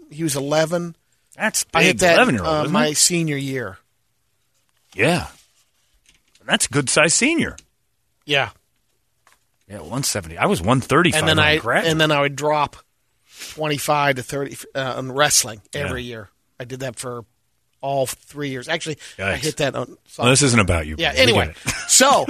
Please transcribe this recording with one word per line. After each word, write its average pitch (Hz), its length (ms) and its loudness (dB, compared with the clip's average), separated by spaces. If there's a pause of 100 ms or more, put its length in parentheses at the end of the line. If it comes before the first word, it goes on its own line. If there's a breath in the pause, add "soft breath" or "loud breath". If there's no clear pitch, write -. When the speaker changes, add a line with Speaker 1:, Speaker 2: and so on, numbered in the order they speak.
(100)
Speaker 1:
he 156 140 -10
was 143 120 -2
eleven. 160 600 -2 (400)
Speaker 2:
That's 208 360 -2
Speaker 1:
I 160 120 2
hit - 100 4
Speaker 2:
big, 202 60 -6
Speaker 1:
that, 170 160 6
Speaker 2:
eleven-year-old, 165 380 2
Speaker 1:
uh, 151 80 0
Speaker 2:
isn't 156 100 -2
Speaker 1:
my 151 160 2
Speaker 2:
it? 147 80 -4
Speaker 1:
senior 165 400 0
year. 131 420 -8 (1160)
Speaker 2:
Yeah. 147 340 2 (1160)
That's 156 220 -2
a - 20 -14
good 135 220 -2
size 160 240 4
senior. 294 420 0 (720)
Speaker 1:
Yeah. 139 240 0 (1160)
Speaker 2:
Yeah, 98 120 -14
one 113 220 -8
seventy. 85 340 -6
I 110 100 0
was 185 140 0
one 120 200 2
thirty-five 156 400 2
Speaker 1:
And 160 80 0
then 156 100 2
Speaker 2:
on 151 60 4
Speaker 1:
I, 151 140 4
Speaker 2:
grad. 160 280 0
Speaker 1:
and 160 140 0
then 156 120 4
I 143 80 2
would 143 160 -2
drop 147 400 -2 (720 loud breath)
twenty-five 147 680 0
to 123 60 -8
thirty, 139 340 -8 (180)
uh, 131 240 -4
in 131 140 -8
wrestling 131 500 0 (100)
every 139 300 -6
Speaker 2:
Yeah. 120 60 -12
Speaker 1:
year. 113 220 -14 (300)
I 127 40 -10
did 127 160 -12
that 127 180 -8
for 120 260 -10 (560)
all 135 260 0
three 143 440 -10
years. 127 180 -8
Actually, 160 300 -4 (200 loud breath)
I 95 40 -6
Speaker 2:
Yikes. 98 160 -2
Speaker 1:
hit 143 200 -4
that 135 160 0
on 123 220 -6 (220)
Speaker 2:
Well, 120 100 2
this 131 140 6
isn't 120 180 6
about 87 260 2
you, 78 120 -8
Speaker 1:
Yeah, 160 140 0
Speaker 2:
Brady. 131 200 4
We 156 60 4
Speaker 1:
anyway. 80 160 -2 (100)
Speaker 2:
get - 100 -4
it. - 60 -8
<laughs> - 80 -10
Speaker 1:
So, 254 420 6